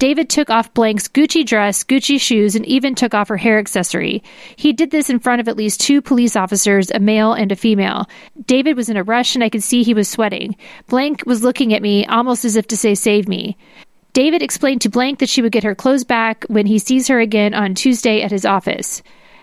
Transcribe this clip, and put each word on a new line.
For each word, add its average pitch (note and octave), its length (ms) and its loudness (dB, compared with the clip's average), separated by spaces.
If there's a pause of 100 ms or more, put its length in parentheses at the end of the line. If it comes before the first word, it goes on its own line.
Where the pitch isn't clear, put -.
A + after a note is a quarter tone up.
David C#4 300 2
took D4+ 180 0
off A3+ 240 0
Blank's A3 340 0
Gucci D4+ 380 2
dress, G#3 400 0
Gucci C4+ 340 0
shoes, G#3 380 0
and A3 80 -2
even C4 300 0
took A#3+ 180 0
off G#3 160 0
her G#3+ 80 -4
hair G#3+ 220 2
accessory. G3 640 -4 (340)
He D4+ 160 2
did C#4 180 0
this D4+ 200 0
in A#3+ 80 0
front A#3+ 240 0
of A3+ 40 -6
at A3+ 120 -4
least G#3+ 200 -2
two C#4+ 220 2
police A#3+ 360 2
officers, G3 540 0
a - 80 -2
male G#3+ 360 2
and G#3 180 -2
a F#3+ 40 -2
female. G3+ 520 0 (380)
David C4 300 2
was A3+ 120 -4
in A3 80 -4
a F#3 80 -2
rush, A#3 300 0
and A#3+ 100 0
I G#3+ 60 0
could G#3+ 120 -4
see B3 200 0
he A#3 100 2
was G#3 160 2
sweating. G#3 480 -4 (320)
Blank C#4+ 380 -2
was A#3 180 0
looking B3 300 2
at - 80 -2
me G3+ 240 2
almost A#3+ 400 0
as A3 100 0
if G#3+ 120 0
to G#3+ 100 -4
say, G#3 160 2
"Save G#3 340 0
me." G3 300 -6 (560)
David D4+ 280 2
explained C4+ 380 -2
to - 80 -2
Blank B3+ 300 -2
that C4 100 0
she - 140 0
would A3+ 100 0
get G#3+ 120 0
her G#3 100 -2
clothes C4 280 0
back A3+ 460 -2
when G#3 180 2
he G#3+ 120 2
sees C4 300 0
her B3+ 120 2
again G#3 320 2
on G3+ 220 -2
Tuesday A3 480 0
at G3+ 100 -4
his F#3+ 140 -2
office. - 560 -2 (400)